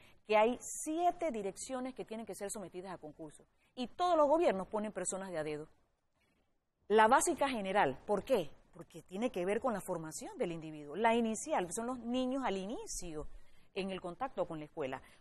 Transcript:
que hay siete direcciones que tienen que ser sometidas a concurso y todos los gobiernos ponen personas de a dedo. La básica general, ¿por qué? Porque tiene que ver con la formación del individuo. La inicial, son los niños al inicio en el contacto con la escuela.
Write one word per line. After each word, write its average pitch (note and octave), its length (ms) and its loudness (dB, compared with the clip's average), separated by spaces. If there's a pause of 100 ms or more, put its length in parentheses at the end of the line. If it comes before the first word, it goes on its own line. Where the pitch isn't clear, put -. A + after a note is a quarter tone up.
(260)
que G#3+ 120 4
hay A#3+ 240 6
siete F4 680 0
direcciones B3+ 640 -6
que G3 120 -8
tienen A3+ 200 -8
que F#3+ 100 -10
ser G3+ 140 -6
sometidas F#3 440 -10
a E3+ 40 -8
concurso D#3 460 -14 (320)
y B3+ 120 -6
todos F4+ 280 2
los D4 140 8
gobiernos C4+ 400 4
ponen G#3+ 240 -4
personas F#3+ 360 -4
de F3 80 -4
a D#3 60 -2
dedo. D3+ 240 -4 (1200)
La A3 220 8
básica D4 400 4
general, F#3+ 560 2
¿por F#3+ 180 0
qué? G3 260 2 (240)
Porque - 280 -16
tiene G#3+ 280 -4
que F3 160 -2
ver G#3+ 140 0
con A#3+ 140 0
la F#3 80 -4
formación F3+ 560 -6
del F3+ 160 -2
individuo. D#3 420 -10
La A3+ 180 4
inicial, A3+ 600 0
son A#3 140 -4
los B3+ 120 -6
niños B3+ 460 -2
al G3 100 0
inicio F#3+ 720 -6 (460)
en F#3+ 180 -2
el F#3 80 -4
contacto F#3 460 -4
con E3 140 -6
la D3+ 60 -8
escuela. C3+ 360 -4 (200)